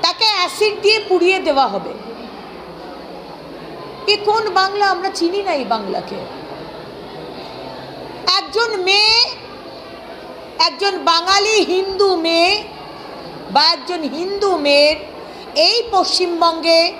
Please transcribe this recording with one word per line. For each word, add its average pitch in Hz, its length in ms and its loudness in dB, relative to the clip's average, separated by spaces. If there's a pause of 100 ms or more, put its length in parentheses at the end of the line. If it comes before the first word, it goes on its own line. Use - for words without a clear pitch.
তাকে 349 320 0
অ্যাসিড 392 380 0 (100)
দিয়ে 427 160 6 (100)
পুড়িয়ে 370 280 4 (100)
দেওয়া 269 260 4
হবে। 180 200 -4 (2250)
এ - 20 6 (120)
কোন 440 160 4 (160)
বাংলা? 403 340 2
আমরা 359 160 -2 (100)
চিনি 349 280 2
না 359 120 0
এই 240 140 -2
বাংলাকে। 202 460 -4 (2250)
একজন 440 300 0 (180)
মেয়ে, 427 300 4 (1500)
একজন 381 260 0 (180)
বাঙালি 392 440 4 (160)
হিন্দু 381 380 4 (160)
মেয়ে 330 260 6 (1040)
বা 285 100 6 (120)
একজন 330 260 -4 (140)
হিন্দু 392 360 0 (140)
মেয়ের 294 320 6 (680)
এই 440 100 2 (160)
পশ্চিমবঙ্গে 330 880 4 (180)